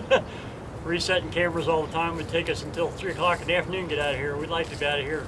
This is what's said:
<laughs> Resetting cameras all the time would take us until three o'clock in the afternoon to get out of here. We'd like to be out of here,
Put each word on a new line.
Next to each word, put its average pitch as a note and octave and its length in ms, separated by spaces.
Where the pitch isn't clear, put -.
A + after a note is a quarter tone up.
<laughs> - 800
Resetting E3+ 480
cameras E3 360
all D#3+ 200
the - 40
time E3 260
would D#3 120
take E3+ 180
us D#3 140
until D#3 280
three - 200
o'clock E3 320
in C#3+ 60
the E3+ 80
afternoon F3+ 340
to D3+ 60
get D3 100
out C#3+ 80
of B2+ 60
here. C#3+ 180
We'd D#3+ 140
like E3 180
to C#3 80
be C#3+ 80
out D3 140
of C3+ 60
here, D3+ 220